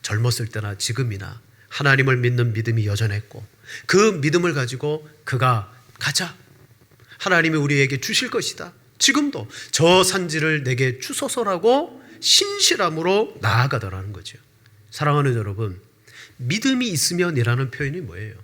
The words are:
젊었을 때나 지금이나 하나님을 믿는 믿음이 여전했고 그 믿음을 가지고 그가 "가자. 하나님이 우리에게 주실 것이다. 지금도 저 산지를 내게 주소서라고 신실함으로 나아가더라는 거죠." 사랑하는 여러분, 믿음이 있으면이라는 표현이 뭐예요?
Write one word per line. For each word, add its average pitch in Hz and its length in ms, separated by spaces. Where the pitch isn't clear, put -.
젊었을 117 480
때나 104 300
지금이나 113 600
하나님을 135 480
믿는 120 380
믿음이 113 320
여전했고 104 600
그 196 380
믿음을 170 320
가지고 143 520
그가 120 460
"가자. 165 360
하나님이 165 400
우리에게 139 420
주실 233 300
것이다. 175 420
지금도 269 500
저 180 320
산지를 160 600
내게 127 340
주소서라고 240 1040
신실함으로 202 1200
나아가더라는 107 720
거죠." - 240
사랑하는 143 460
여러분, 101 420
믿음이 233 500
있으면이라는 139 800
표현이 147 300
뭐예요? 104 440